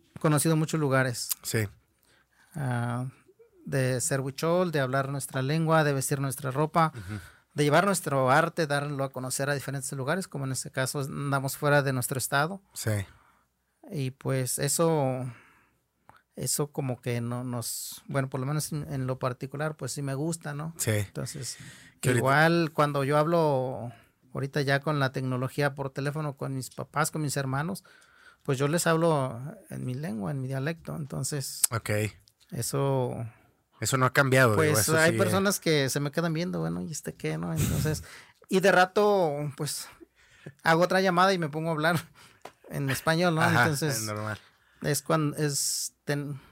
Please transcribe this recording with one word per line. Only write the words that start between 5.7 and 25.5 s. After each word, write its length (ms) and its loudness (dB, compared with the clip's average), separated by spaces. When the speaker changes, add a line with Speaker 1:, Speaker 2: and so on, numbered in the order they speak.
Speaker 1:
de 100 2
vestir 260 0
nuestra 320 -4
ropa, 440 2
Speaker 2:
Ujú. 240 -8
Speaker 1:
de 100 0
llevar 220 6
nuestro 440 2
arte, 380 4
darlo 360 -2
a 80 -2
conocer 380 -4
a 40 2
diferentes 400 -6
lugares, 340 -2
como 180 -6
en 60 -2
este 180 -6
caso 320 -2
andamos 560 -2
fuera 240 4
de 120 0
nuestro 240 -2
estado. 440 -2
Speaker 2:
Sí. 180 -4
Speaker 1:
Y 200 -4
pues 480 -4
eso, 680 2
eso 360 -2
como 300 -4
que 200 -2
no 220 -6
nos, 640 -8
bueno, 220 -2
por 100 -6
lo 60 -4
menos 260 -2
en, 200 -6
en 160 -4
lo 120 -2
particular, 560 -4
pues 180 -8
sí 80 -8
me 120 -4
gusta, 400 -6
¿no? 240 -8
Speaker 2:
Sí. 140 0
Speaker 1:
Entonces, 680 -4
Speaker 2:
Que 80 2
ahorita 100 4
Speaker 1:
igual 540 4
cuando 300 2
yo 140 2
hablo 720 2
ahorita 280 -2
ya 200 2
con 180 0
la 120 2
tecnología 640 -2